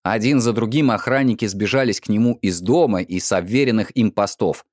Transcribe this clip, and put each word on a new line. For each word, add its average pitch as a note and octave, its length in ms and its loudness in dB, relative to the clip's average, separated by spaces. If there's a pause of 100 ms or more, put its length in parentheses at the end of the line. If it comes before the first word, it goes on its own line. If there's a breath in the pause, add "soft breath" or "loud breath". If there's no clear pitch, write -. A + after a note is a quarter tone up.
Один A2+ 400 0
за A#2 120 0
другим A#2 360 0
охранники A#2+ 560 0
сбежались G#2 560 -2
к - 80 -10
нему A2+ 320 0
из F2+ 200 -2
дома A2 420 2
и F2+ 160 -6
с - 120 -4
обверенных A2 600 0
им A2 180 0
постов. G2 640 -2